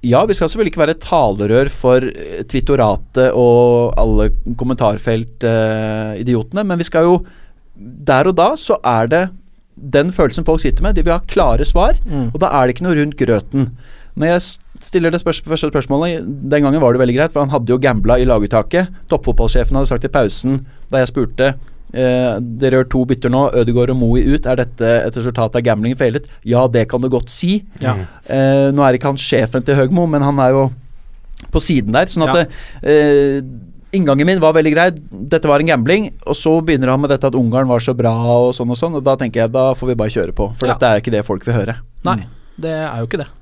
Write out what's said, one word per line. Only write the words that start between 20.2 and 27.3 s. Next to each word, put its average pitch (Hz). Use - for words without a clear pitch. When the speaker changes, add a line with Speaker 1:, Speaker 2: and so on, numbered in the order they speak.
Speaker 1:
da 135
jeg 123
spurte, 131
eh, 127
"Dere 131
gjør 127
to 127
bytter 123
nå, 135
Ødegaard 123
og 127
Moe 120
ut, 139
er 127
dette 120
et 113
resultat 117
av 120
gambling 117
feilet?" 127
"Ja, 120
det 117
kan 127
du 131
godt 123